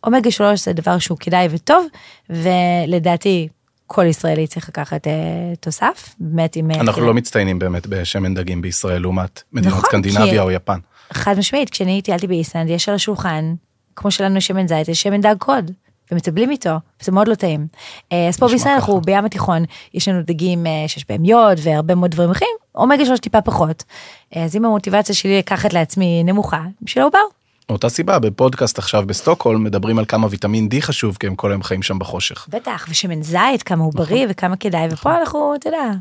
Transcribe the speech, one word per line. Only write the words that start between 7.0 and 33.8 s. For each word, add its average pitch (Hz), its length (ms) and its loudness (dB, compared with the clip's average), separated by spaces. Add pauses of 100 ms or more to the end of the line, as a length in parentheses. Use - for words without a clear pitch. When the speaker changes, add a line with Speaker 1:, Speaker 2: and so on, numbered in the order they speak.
Speaker 1:
אתה 117 60 4
Speaker 2:
לא 113 60 4
מצטיינים 101 460 0
באמת 87 280 -4
בשמן 95 460 -2
דגים 90 280 -4
בישראל, 90 400 -4
לעומת 92 400 -4 (120)
מדינות 95 240 2
Speaker 1:
נכון, 208 120 0
Speaker 2:
סקנדינביה 104 420 2
Speaker 1:
כי 107 80 4
Speaker 2:
או 92 120 2
יפן. 92 280 -4 (340)
Speaker 1:
חד 202 240 0
משמעית, 262 320 0
כשאני 190 320 -2
טיילתי 190 260 -2
באיסלנד, 165 420 -2
יש 170 200 -2
על 202 60 0
השולחן, 170 580 -2 (420)
כמו 202 160 -2
שלנו 190 260 0
יש 190 100 0
שמן 185 200 0
זית, 160 200 0
יש 165 140 -2
שמן 202 200 0
דג 208 180 6
קוד, 226 320 0 (400)
ומטבלים 175 400 0
איתו, 180 240 -2 (260)
וזה 190 100 -4
מאוד 202 160 4
לא 220 80 2
טעים. 156 320 -2 (440)
אה, 175 160 2
אז 175 100 0
פה 254 80 4
Speaker 2:
נשמע 240 120 4
Speaker 1:
בישראל 277 180 2
אנחנו 214 180 2
Speaker 2:
ככה. 175 120 0
Speaker 1:
בים 196 200 2
התיכון, 175 380 -2 (300)
יש - 140 -2
לנו 180 140 0
דגים, 170 460 -2
אה, 160 40 -2 (160)
שיש - 220 -10
בהם 156 160 0
יוד, 214 380 6
והרבה 160 320 2
מאוד 180 160 2
דברים 170 200 2
אחרים, 381 180 0 (260)
אומגה 269 300 4
שלוש 247 140 2
טיפה - 220 2
פחות. 165 420 -2 (520)
אה, 165 80 -4
אז 165 120 -4
אם 220 100 2
המוטיבציה 208 500 2
שלי 196 240 2
לקחת 190 340 -2
לעצמי 170 500 2
נמוכה, 185 380 0 (200)
בשביל 240 200 -2
העובר. 302 180 6 (500)
Speaker 2:
מאותה 113 200 0
סיבה, 180 300 2
בפודקאסט 120 580 0
עכשיו 104 300 0
בסטוקהולם, 110 560 0
מדברים 107 360 0
על 107 60 0
כמה 110 240 0
ויטמין 107 440 -2
D 143 80 0
חשוב, 110 380 -4
כי 104 80 -4
הם 95 80 -4
כל 101 160 -2
היום 98 120 -2
חיים 95 200 -4
שם 95 160 -4
בחושך. - 500 -8
Speaker 1:
בטח, 208 400 -8
ושמן 165 340 -4
זית, 185 420 0
כמה 160 180 0